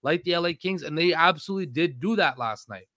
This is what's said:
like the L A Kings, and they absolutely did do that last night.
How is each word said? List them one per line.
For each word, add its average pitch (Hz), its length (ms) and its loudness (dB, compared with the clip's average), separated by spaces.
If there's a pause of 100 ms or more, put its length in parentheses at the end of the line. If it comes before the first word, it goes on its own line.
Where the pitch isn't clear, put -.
like 170 220 0
the 175 100 0
L 170 100 2
A 175 80 0
Kings, 185 300 -4
and 147 120 -6
they 170 160 4
absolutely 175 540 2
did 143 340 -2
do 208 160 -2
that 147 220 2
last 113 320 -6
night. 92 280 -14